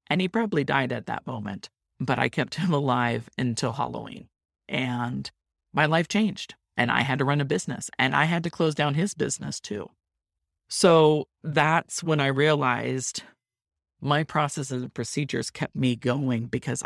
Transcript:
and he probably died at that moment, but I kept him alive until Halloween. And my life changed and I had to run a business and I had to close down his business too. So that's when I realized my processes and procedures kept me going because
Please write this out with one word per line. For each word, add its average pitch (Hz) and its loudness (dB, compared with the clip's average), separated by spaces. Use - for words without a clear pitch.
and 160 0
he 185 -2
probably 202 0
died 135 0
at 117 -8
that - -8
moment, 104 -10
but 131 0
I 123 2
kept - -4
him 175 0
alive 123 0
until 120 -2
Halloween. 123 -8
And 127 -4
my 147 4
life 160 2
changed - -2
and 120 2
I 117 4
had 131 0
to 135 2
run 143 2
a 143 0
business 135 -4
and 131 2
I 143 4
had 165 0
to 175 -4
close 160 0
down 147 0
his 175 0
business - -4
too. - -10
So 156 6
that's 156 2
when 156 2
I 139 2
realized 131 0
my 147 2
processes 143 -2
and 127 -10
procedures 135 -4
kept - -6
me 127 2
going 123 0
because 127 -4